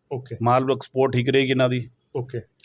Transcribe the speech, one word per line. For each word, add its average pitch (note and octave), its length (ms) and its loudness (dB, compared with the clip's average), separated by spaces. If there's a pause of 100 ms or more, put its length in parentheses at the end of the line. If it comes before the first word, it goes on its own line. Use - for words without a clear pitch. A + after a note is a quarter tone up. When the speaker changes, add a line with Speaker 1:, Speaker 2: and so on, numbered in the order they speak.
(120)
Speaker 1:
ਓਕੇ। B2 300 -10
Speaker 2:
ਮਾਲ B2+ 300 2
ਐਕਸਪੋਰਟ C3 420 0
ਠੀਕ B2 160 0
ਰਹੇਗੀ C3+ 220 2
ਇਹਨਾਂ C3 180 2
ਦੀ। B2 200 -4 (260)
Speaker 1:
ਓਕੇ। B2 260 -8 (240)